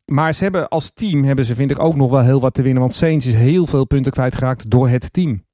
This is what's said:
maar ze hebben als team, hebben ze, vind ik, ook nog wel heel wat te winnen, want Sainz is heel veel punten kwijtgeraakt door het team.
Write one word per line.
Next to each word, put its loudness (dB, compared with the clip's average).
maar 0
ze -6
hebben -2
als -6
team, -2
hebben 0
ze, -4
vind -2
ik, -4
ook 0
nog 2
wel 2
heel 4
wat 0
te -2
winnen, 2
want 0
Sainz 0
is 0
heel 2
veel 0
punten 0
kwijtgeraakt -4
door 4
het -2
team. -2